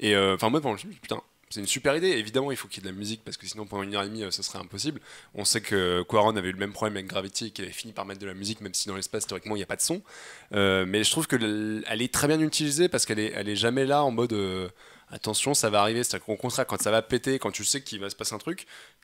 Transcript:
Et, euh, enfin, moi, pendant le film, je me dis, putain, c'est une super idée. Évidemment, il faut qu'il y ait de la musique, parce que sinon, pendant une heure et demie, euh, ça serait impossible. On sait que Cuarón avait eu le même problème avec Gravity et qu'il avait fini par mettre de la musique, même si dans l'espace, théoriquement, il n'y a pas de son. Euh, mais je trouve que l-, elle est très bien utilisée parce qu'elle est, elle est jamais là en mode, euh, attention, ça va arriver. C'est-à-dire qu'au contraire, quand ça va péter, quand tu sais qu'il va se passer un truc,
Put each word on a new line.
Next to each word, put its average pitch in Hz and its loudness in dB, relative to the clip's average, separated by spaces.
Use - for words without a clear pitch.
Et, 104 6
euh, 95 6
enfin, 110 2
moi, 147 4
pendant 131 0
le 98 -4
film, 196 -14
je 175 -16
me - -20
dis, - -18
putain, - -6
c'est 107 -8
une 101 -4
super 139 2
idée. 170 2
Évidemment, 127 0
il 127 -2
faut - -10
qu'il 98 -12
y 95 -12
ait 95 -6
de 95 -8
la 95 -8
musique, 110 -4
parce 101 -10
que - -16
sinon, 107 -10
pendant 98 -6
une 101 -4
heure 101 2
et 101 -4
demie, 110 -8
euh, 95 -6
ça 95 -4
serait - -8
impossible. 101 -6
On 104 -6
sait 113 2
que 90 2
Cuarón 110 6
avait 90 -2
eu 92 -2
le 92 -8
même 101 -4
problème 104 -4
avec 95 -8
Gravity 98 -6
et - -8
qu'il 98 -10
avait 87 -12
fini 113 -12
par 98 -8
mettre 98 -12
de 101 -10
la 95 -10
musique, 101 -8
même 98 -10
si - -2
dans 95 -6
l'espace, 98 -6
théoriquement, 101 -6
il 104 -2
n'y 98 -4
a 87 -6
pas 101 -4
de - -4
son. 180 -2
Euh, 95 6
mais 107 2
je - 4
trouve 160 0
que 135 2
l-, 110 0
elle 110 -2
est 123 0
très - 2
bien 156 4
utilisée 156 2
parce - 2
qu'elle 110 0
est, 107 0
elle 101 -4
est 104 0
jamais 120 2
là 143 4
en 139 4
mode, 117 0
euh, 92 -2
attention, 110 -2
ça 117 4
va 104 6
arriver. 113 4
C'est-à-dire 104 -4
qu'au 107 -2
contraire, 123 -2
quand 101 -4
ça 104 2
va 110 6
péter, 131 0
quand 110 -2
tu 104 -6
sais 139 0
qu'il 107 -12
va 98 -8
se 98 -10
passer 113 -6
un 107 -8
truc, 170 -8